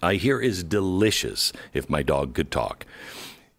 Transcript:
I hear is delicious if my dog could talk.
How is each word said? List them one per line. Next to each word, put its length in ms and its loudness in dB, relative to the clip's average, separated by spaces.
I 120 4
hear 260 2
is 240 0
delicious 880 2
if 160 -2
my 140 2
dog 300 0
could 180 -2
talk. 340 -2